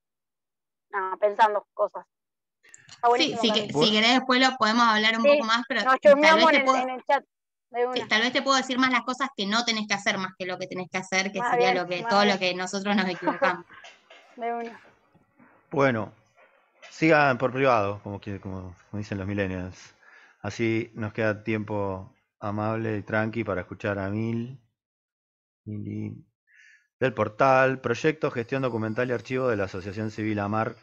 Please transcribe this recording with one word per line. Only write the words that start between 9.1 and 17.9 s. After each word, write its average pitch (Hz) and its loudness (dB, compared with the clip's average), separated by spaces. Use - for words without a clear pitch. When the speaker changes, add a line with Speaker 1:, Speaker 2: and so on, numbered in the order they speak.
Speaker 2:
que 202 -4
no 220 0
tenés 220 -2
que 208 -2
hacer, 202 -2
más 185 -6
que 185 -8
lo 180 -6
que 185 -10
tenés 185 -8
que 190 -4
hacer, 190 -2
que 190 -6
Speaker 1:
Más 240 -2
Speaker 2:
sería 240 4
Speaker 1:
bien, 180 0
Speaker 2:
lo 170 -8
que, 175 -4
Speaker 1:
más - -4
Speaker 2:
todo 202 6
Speaker 1:
bien. 202 4
Speaker 2:
lo 190 -2
que 180 0
nosotros 190 -2
nos 190 2
equivocamos. 180 -2
Speaker 1:
<laughs> - -20
De 233 -6
una. 233 -10
Speaker 3:
Bueno, 127 0
sigan 147 4
por 123 -2
privado, 113 2